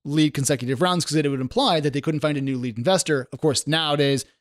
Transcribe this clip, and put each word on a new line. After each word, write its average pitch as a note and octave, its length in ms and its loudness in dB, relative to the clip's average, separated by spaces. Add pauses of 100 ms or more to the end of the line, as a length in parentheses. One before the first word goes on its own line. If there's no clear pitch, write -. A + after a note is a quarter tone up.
lead D3+ 280 2
consecutive C3 480 -2
rounds F3+ 240 2
'cause D3 120 -2
it D3+ 120 2
would C#3 120 -2
imply F3 400 0
that C#3+ 120 0
they C#3 80 -2
couldn't D3+ 200 -2
find D3+ 180 0
a - 20 -2
new C3+ 160 -2
lead B2 220 -6
investor. D3 540 0
Of C#3 80 -14
course, D3 260 0
nowadays, D3 580 2 (160)